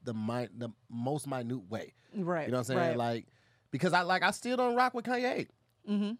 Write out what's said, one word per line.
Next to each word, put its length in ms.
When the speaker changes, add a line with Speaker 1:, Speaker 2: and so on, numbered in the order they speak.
Speaker 1:
the 120
mi-, 420
the 140
most 380
minute 420
way. 240
Speaker 2:
Right, 320
Speaker 1:
You 60
know 60
what 120
I'm 60
saying? 40
Speaker 2:
right. 160
Speaker 1:
Like, 300
because 220
I, 100
like, 220
I 80
still 240
don't 180
rock 200
with 100
Kanye. 420
Speaker 2:
Mm-hmm. 320